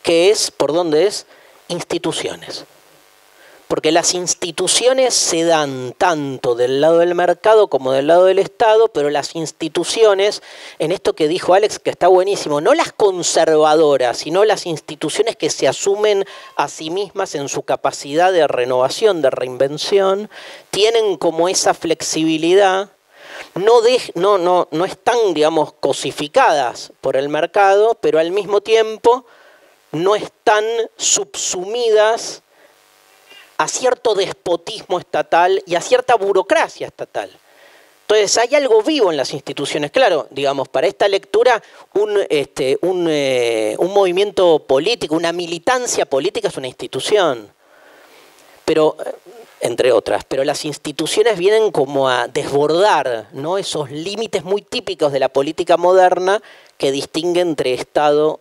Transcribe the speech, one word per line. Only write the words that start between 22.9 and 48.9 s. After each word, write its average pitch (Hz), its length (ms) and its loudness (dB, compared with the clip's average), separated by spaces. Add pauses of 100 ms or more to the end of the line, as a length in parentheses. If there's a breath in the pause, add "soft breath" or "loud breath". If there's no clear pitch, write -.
no 220 300 4
dej-, 247 320 0
no, 190 240 2
no, 175 320 0
no 160 140 -2
están, 220 500 0
digamos, 151 380 0
cosificadas 147 1160 -2 (100)
por 131 160 -2
el 143 120 -2
mercado, 196 720 2
pero 151 160 2
al 165 140 0
mismo 202 300 -2
tiempo 226 680 0 (640 soft breath)
no 185 240 0
están 214 500 0 (320)
subsumidas 214 1400 -2 (1200 soft breath)
a 156 60 -2
cierto 240 480 -2
despotismo 175 840 -4
estatal 175 680 0
y 170 100 -4
a 170 60 -2
cierta 247 340 2
burocracia 196 720 0
estatal. 107 420 -10 (760 soft breath)
Entonces, 208 340 2
hay 240 180 2
algo 226 280 4
vivo 254 280 2
en 151 60 -2
las 131 160 -4
instituciones. 143 580 -6
Claro, 180 380 2
digamos, 139 400 -4
para 139 180 0
esta 202 220 0
lectura, 214 520 0 (320 loud breath)
un, 208 360 0
este, 139 500 -2
un, 180 300 -2
eh, 120 680 0
un 180 160 0
movimiento 185 680 2
político, 160 540 -2
una 165 200 -2
militancia 180 720 -4
política 185 420 -4
es - 80 -6
una 131 140 -10
institución. 131 840 -2 (1120 soft breath)
Pero, 156 320 0 (100)